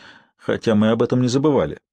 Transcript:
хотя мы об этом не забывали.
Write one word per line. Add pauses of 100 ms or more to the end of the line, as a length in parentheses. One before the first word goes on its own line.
(380)
хотя
мы
об
этом
не
забывали. (140)